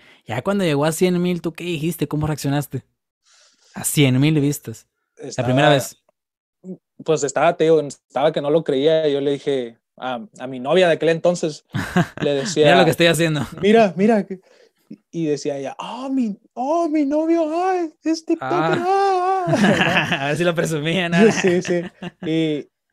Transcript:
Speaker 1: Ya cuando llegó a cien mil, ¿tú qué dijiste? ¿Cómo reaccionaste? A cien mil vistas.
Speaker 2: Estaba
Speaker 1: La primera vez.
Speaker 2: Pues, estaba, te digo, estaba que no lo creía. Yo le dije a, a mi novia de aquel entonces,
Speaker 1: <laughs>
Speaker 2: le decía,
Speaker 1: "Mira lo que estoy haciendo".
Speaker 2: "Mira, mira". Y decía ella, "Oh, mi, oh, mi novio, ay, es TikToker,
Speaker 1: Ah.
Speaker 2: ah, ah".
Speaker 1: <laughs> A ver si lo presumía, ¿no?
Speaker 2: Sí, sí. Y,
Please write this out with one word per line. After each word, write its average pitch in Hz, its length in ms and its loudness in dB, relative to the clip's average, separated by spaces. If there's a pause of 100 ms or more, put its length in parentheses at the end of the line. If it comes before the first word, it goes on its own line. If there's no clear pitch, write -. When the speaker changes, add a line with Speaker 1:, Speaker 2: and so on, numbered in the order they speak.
(260)
Speaker 1:
Ya 117 160 -6
cuando 196 220 -2
llegó 147 220 0
a 160 60 2
cien 180 300 0
mil, 180 200 -2
¿tú 165 120 -6
qué - 100 -16
dijiste? 165 440 -4
¿Cómo 151 200 -4
reaccionaste? 139 560 -4 (920)
A 190 100 -12
cien 131 360 2
mil 151 200 2
vistas. 139 480 -4 (300)
Speaker 2:
Estaba 127 300 -6
Speaker 1:
La 127 60 0
primera 147 160 4
vez. 139 280 0 (1080)
Speaker 2:
Pues, 151 180 0
estaba, 151 320 2
te 160 100 0
digo, 160 160 6
estaba 143 500 -2
que 160 100 -4
no 143 100 -4
lo 160 120 2
creía. 156 440 2
Yo 139 140 0
le 143 100 0
dije 131 460 -4 (200)
a, 120 280 -8 (140)
a 127 80 -12
mi 131 120 -12
novia 170 280 2
de 160 80 4
aquel 156 140 0
entonces, 165 540 -2 (100)
Speaker 1:
<laughs> - 480 -2
Speaker 2:
le 147 120 0
decía, 135 320 0
Speaker 1:
"Mira 175 140 6
lo 180 60 6
que 165 60 2
estoy 170 160 2
haciendo". 156 340 0 (200)
Speaker 2:
"Mira, 208 340 4
mira". 202 300 2 (840)
Y 165 160 -6
decía 143 320 -4
ella, 131 220 -10
"Oh, 240 300 -10
mi, 240 280 -2 (160)
oh, 311 360 -2
mi 302 160 0
novio, 320 440 0 (140)
ay, 359 280 -2 (120)
es 320 220 -4
TikToker, 330 260 -2
Speaker 1:
Ah. 320 360 0
Speaker 2:
ah, 381 600 0
ah". 180 680 2
Speaker 1:
<laughs> 139 80 -4
A - 20 -2
ver 147 100 -2
si 170 60 -2
lo 175 100 2
presumía, 165 560 -2
¿no? 190 220 4
Speaker 2:
Sí, 180 300 0
sí. 175 200 -2 (440)
Y, 156 420 -2 (260)